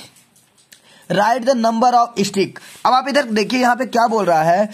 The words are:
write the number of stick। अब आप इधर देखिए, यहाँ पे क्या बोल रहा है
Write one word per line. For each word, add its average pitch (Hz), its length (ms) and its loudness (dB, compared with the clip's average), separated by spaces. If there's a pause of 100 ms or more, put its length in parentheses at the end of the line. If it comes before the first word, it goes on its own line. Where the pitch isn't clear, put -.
(1080)
write 214 360 0
the 277 100 2
number 226 380 0
of 240 260 2
stick। 196 400 -2 (260)
अब 233 80 2
आप 262 160 0
इधर 269 160 0
देखिए, 220 340 -2
यहाँ 247 160 2
पे 247 100 -4
क्या 233 220 0
बोल 214 180 -2
रहा 165 180 2
है 185 300 0